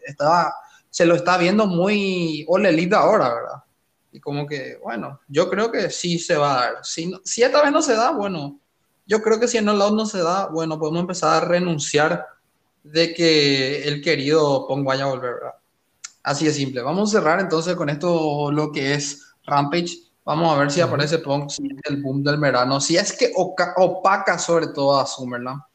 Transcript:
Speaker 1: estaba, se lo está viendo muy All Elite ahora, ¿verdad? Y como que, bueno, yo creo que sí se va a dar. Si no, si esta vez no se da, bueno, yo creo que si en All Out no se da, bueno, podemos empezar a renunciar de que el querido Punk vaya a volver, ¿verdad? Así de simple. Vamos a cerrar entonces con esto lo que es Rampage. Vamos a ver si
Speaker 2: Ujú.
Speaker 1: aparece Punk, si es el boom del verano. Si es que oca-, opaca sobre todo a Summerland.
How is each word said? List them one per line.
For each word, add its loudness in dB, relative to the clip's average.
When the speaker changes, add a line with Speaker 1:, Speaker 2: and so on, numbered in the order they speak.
Speaker 1:
estaba, 0
se 0
lo 6
está 2
viendo 2
muy 0
All 2
Elite 2
ahora, 4
¿verdad? -8
Y -20
como -6
que, -10
bueno, -10
yo 2
creo 0
que -2
sí -4
se 0
va 2
a 2
dar. -2
Si -8
no, -8
si -4
esta 6
vez 4
no 2
se 0
da, 2
bueno, -6
yo 0
creo 2
que 2
si 0
en 2
All 2
Out 4
no 0
se -4
da, 0
bueno, -4
podemos -2
empezar 0
a -2
renunciar 0
de 0
que 2
el -4
querido 2
Punk -2
vaya -2
a -2
volver, -4
¿verdad? -12
Así -2
de 4
simple. -4
Vamos -2
a 4
cerrar 2
entonces -2
con -4
esto 0
lo 0
que -2
es -8
Rampage. 0
Vamos 2
a 4
ver 2
si 0
Speaker 2:
Ujú. 2
Speaker 1:
aparece 0
Punk, -4
si -8
es -10
el -4
boom -2
del 0
verano. 2
Si 0
es 0
que 0
oca-, -2
opaca 2
sobre 0
todo 2
a 0
Summerland. -8